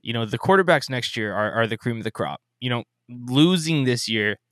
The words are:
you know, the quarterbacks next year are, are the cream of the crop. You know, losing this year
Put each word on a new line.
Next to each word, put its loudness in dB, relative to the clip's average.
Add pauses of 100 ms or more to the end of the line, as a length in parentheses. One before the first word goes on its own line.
you -10
know, -2
the -4
quarterbacks 4
next -6
year -4
are, -2
are 2
the -4
cream -4
of -10
the -4
crop. -6 (180)
You -4
know, -2 (240)
losing 2
this 0
year -2 (120)